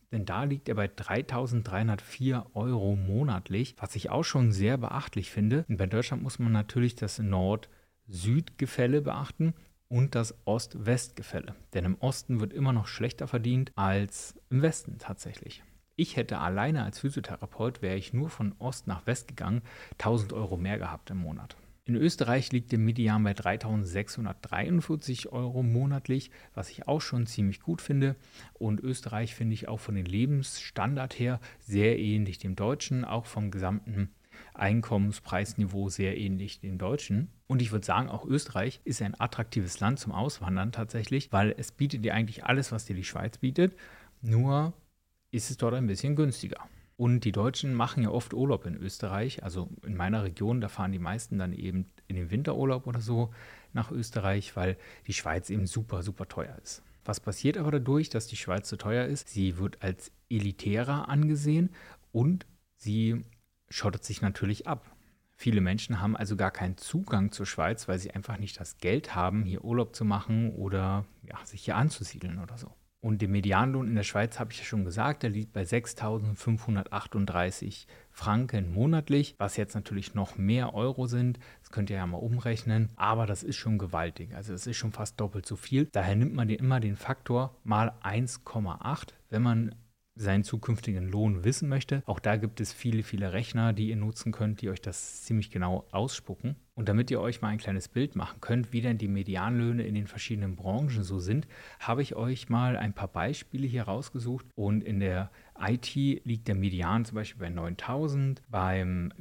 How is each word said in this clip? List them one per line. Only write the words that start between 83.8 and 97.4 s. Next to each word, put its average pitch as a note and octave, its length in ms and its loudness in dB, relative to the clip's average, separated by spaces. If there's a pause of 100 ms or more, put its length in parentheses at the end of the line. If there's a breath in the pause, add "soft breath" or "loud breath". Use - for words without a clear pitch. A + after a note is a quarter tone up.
Also G#2 220 -8
es G2 100 -10
ist A#2+ 120 -4
schon A2 140 -2
fast - 300 -6
doppelt G2+ 240 -4
so G#2 100 -6
viel. C3+ 360 2
Daher G2 240 2
nimmt A#2+ 180 4
man B2 140 2
den, G#2+ 100 0
immer C3 220 2
den G#2 160 0
Faktor B2+ 680 -2
mal A2 380 2
eins A2+ 420 -2
Komma F#2+ 380 -4
acht, - 320 -4 (160)
wenn A2 140 2
man A2+ 320 4 (420)
seinen G2+ 280 4
zukünftigen G2+ 640 -2
Lohn G2+ 320 2
wissen A#2 240 2
möchte. C#3 380 0
Auch - 160 -4
da G#2+ 160 4
gibt A2 240 -2
es G#2 100 -2
viele, A2+ 320 0
viele G2 300 -2
Rechner, A#2 400 2
die G#2+ 160 0
ihr A2 80 -2
nutzen A2 340 -2
könnt, G#2+ 300 -2
die G#2+ 80 -2
euch F#2 120 -4
das - 420 -8
ziemlich G#2+ 280 0
genau F2+ 400 0
ausspucken. A#2 640 -4 (180)
Und G#2+ 140 -2
damit A2 240 4
ihr A#2+ 80 2
euch A2+ 220 -2